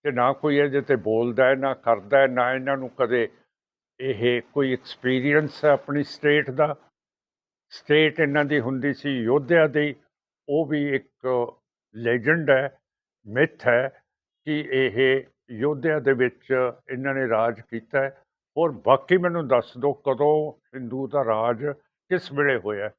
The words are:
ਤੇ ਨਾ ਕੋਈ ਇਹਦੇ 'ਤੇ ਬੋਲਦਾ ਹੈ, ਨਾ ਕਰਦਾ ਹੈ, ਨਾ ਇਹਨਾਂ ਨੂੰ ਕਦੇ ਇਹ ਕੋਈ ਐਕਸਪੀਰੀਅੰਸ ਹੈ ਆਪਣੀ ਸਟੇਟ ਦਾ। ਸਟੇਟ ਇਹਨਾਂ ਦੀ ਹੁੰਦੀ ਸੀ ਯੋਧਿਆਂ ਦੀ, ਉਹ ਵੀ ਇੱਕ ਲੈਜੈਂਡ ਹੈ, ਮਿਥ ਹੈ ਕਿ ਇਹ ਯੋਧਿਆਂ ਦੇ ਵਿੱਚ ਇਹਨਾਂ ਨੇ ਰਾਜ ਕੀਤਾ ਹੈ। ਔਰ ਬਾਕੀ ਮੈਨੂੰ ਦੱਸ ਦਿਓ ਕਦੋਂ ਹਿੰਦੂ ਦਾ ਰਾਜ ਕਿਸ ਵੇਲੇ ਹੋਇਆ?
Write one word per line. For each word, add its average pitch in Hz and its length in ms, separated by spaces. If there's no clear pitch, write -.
ਤੇ 147 80
ਨਾ 123 220
ਕੋਈ 143 240
ਇਹਦੇ 143 240
'ਤੇ 131 160
ਬੋਲਦਾ 113 500
ਹੈ, 135 80
ਨਾ 135 200
ਕਰਦਾ 107 440
ਹੈ, 135 80
ਨਾ 127 280
ਇਹਨਾਂ 135 220
ਨੂੰ 131 120
ਕਦੇ 120 400
ਇਹ 120 420
ਕੋਈ 135 200
ਐਕਸਪੀਰੀਅੰਸ 139 920
ਹੈ 151 60
ਆਪਣੀ 143 320
ਸਟੇਟ 147 480
ਦਾ। 147 240
ਸਟੇਟ 156 500
ਇਹਨਾਂ 147 240
ਦੀ 143 160
ਹੁੰਦੀ 131 340
ਸੀ 143 160
ਯੋਧਿਆਂ 139 580
ਦੀ, 147 260
ਉਹ 147 180
ਵੀ 143 280
ਇੱਕ - 140
ਲੈਜੈਂਡ 123 560
ਹੈ, 135 280
ਮਿਥ 127 420
ਹੈ 123 340
ਕਿ 151 260
ਇਹ 131 540
ਯੋਧਿਆਂ 143 500
ਦੇ 135 120
ਵਿੱਚ 127 600
ਇਹਨਾਂ 135 240
ਨੇ 131 140
ਰਾਜ 113 320
ਕੀਤਾ 113 400
ਹੈ। 135 220
ਔਰ 160 140
ਬਾਕੀ 135 460
ਮੈਨੂੰ 170 320
ਦੱਸ 123 280
ਦਿਓ 135 160
ਕਦੋਂ 147 600
ਹਿੰਦੂ 131 320
ਦਾ 139 180
ਰਾਜ 113 420
ਕਿਸ 180 220
ਵੇਲੇ 139 240
ਹੋਇਆ? 104 420